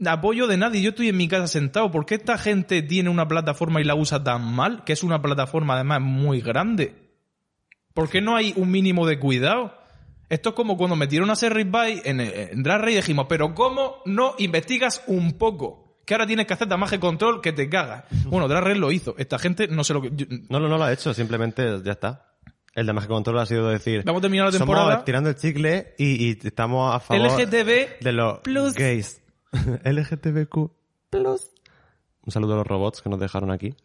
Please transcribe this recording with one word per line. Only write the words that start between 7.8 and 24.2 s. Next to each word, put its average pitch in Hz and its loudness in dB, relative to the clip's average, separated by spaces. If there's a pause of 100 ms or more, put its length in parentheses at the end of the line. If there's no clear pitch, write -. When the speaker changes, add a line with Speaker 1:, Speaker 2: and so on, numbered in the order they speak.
Speaker 1:
¿Por 160 0
qué 185 0
no 220 2
hay 214 2
un 185 2
mínimo 185 4
de 156 2
cuidado? 143 0 (560)
Esto 165 -2
es 220 -8
como 220 0
cuando 180 2
metieron 151 2
a 214 2
Serry 220 0
Bay 220 0
en, 131 -2
en 101 -6
Drag 180 2
Race 226 2
y - 4
dijimos, 147 0
"Pero 156 0
¿cómo 262 0
no 240 0
investigas 202 -2
un 175 0
poco? - -4
Que - 0
ahora 220 0
tienes 214 0
que 190 -2
hacer 214 -2
Damage 190 0
Control 185 0
que 170 -2
te 143 -2
cagas". 135 -4 (200)
Bueno, 165 0
Drag 160 2
Race 202 2
lo 147 2
hizo. - -4
Esta 135 -4
gente 180 0
no 156 0
sé 147 0
lo 143 0
que, 131 -6
yo 143 -4 (240)
Speaker 2:
No, 131 0
no, 151 2
no 156 2
lo 160 2
ha 127 2
hecho. 131 -2
Simplemente 113 -2
ya 95 -4
está. 110 -6 (460)
El 117 -2
Damage 107 -2
Control 113 0
ha 117 0
sido 113 0
decir, 110 0
Speaker 1:
Vamos 170 0
a - -4